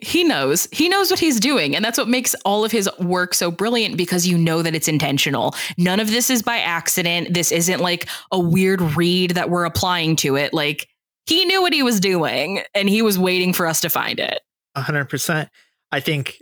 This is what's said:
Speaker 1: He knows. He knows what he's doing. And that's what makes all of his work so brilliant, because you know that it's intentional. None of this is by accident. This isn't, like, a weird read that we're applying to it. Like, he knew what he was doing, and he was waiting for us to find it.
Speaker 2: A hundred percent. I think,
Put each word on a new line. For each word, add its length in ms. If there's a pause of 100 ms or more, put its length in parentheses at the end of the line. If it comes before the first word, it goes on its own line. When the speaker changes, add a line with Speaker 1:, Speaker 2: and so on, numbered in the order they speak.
Speaker 1:
He 200
knows. 480
He 160
knows 220
what 100
he's 200
doing. 360
And 80
that's 140
what 100
makes 280 (100)
all 180
of 80
his 160 (120)
work 340
so 160
brilliant, 480
because 300
you 100
know 240
that 140
it's 120
intentional. 680 (240)
None 200
of 120
this 180
is 140
by 160
accident. 720
This 180
isn't, 300
like, 260 (240)
a 80
weird 420 (140)
read 360
that 180
we're 160
applying 520
to 180
it. 180
Like, 340 (380)
he 200
knew 140
what 140
he 80
was 180
doing, 640 (140)
and 120
he 140
was 160
waiting 340
for 140
us 160
to 80
find 300
it. 220 (340)
Speaker 2:
A 60
hundred 280
percent. 400 (420)
I 100
think, 400